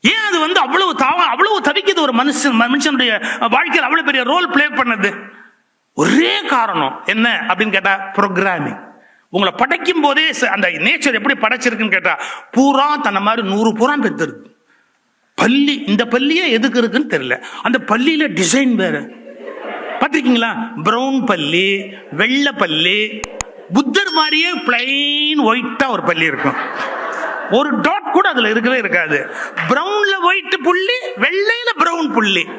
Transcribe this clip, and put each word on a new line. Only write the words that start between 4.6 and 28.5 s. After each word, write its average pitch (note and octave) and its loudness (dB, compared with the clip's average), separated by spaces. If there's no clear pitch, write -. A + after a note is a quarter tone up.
பண்ணுது? A3 -2
ஒரே E4+ 2
காரணம் F#3 0
என்ன A3 0
அப்படின்னு G3+ 0
கேட்டா, G3 0
புரோகிராமிங். F#3+ -2
உங்களை F#3+ 0
படைக்கும் E4 0
போதே D4 4
ச-, B3+ -2
அந்த G3 2
நேச்சர் A3+ 0
எப்படி A3 0
படைச்சிருக்குன்னு A3 0
கேட்டா, F3+ 0
பூரா C#4 4
தன்னை G#3 0
மாதிரி G#3+ 0
நூறு G#3+ 2
பூரா A#3+ 2
பெத்துருக்கு. G#3 -4
பல்லி, C4+ 2
இந்த G#3 2
பல்லியே D4 2
எதுக்கு A#3+ 2
இருக்குன்னு A3+ 0
தெரியல. C3 -2
அந்த B3+ 0
பல்லியில C#4+ 2
டிசைன் A#3 2
வேற. F3+ 0
பாத்திருக்கீங்களா? B3 2
பிரவுன் B3+ 0
பல்லி, F#3+ 0
வெள்ளை C4+ 0
பல்லி, G#3 0
புத்தர் E4 2
மாதிரியே D#4 2
பிளைன் C#4+ 0
ஒயிட்டா B3 0
ஒரு G3+ -2
பல்லி E3 0
இருக்கும். C#3 -2
ஒரு C#4+ 2
டாட் F#4+ 0
கூட F#4 4
அதுல A#3+ 0